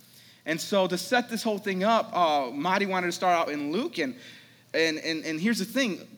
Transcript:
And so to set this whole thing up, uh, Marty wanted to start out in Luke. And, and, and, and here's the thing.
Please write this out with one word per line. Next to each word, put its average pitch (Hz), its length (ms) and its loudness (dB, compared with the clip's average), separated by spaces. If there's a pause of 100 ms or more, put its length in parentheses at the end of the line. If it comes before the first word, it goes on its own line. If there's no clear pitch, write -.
(460)
And 156 160 -2
so 190 240 2
to 180 140 0
set 240 320 0
this 214 100 -4
whole 214 160 0
thing 190 260 -2
up, 220 320 2
uh, 151 360 2
Marty 180 340 0
wanted 185 220 0
to 170 40 0
start 180 240 2
out 165 160 2
in 147 200 -4
Luke. 262 260 -2
And, 135 180 -2 (600)
and, 160 240 2
and, 160 260 -4
and 160 160 -4
here's 208 180 2
the 190 60 -2
thing. 233 320 0 (200)